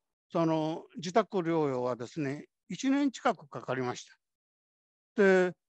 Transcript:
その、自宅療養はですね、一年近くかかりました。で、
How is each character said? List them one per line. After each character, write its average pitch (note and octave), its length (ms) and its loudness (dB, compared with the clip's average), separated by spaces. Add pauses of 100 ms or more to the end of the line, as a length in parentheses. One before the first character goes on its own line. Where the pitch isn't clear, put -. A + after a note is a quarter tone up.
(300)
そ E3 160 0
の、 D#3+ 380 -2 (120)
自 F3+ 160 -10
宅 G#3 260 2
療 D#3+ 300 2
養 B2+ 140 -2
は B2 140 -2
で A#2 100 -10
す - 140 -10
ね、 C#3+ 260 -6 (220)
一 C4 220 -4
年 C#4+ 200 2
近 - 240 0
く D3+ 140 -20
か B2+ 120 -12
か C3 140 -6
り C3 80 -4
ま B2 120 -4
し - 100 -16
た。 - 1200 -8
で、 F#3 300 6 (160)